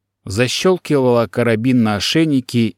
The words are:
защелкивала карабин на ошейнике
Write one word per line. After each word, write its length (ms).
защелкивала 1040
карабин 560
на 120
ошейнике 800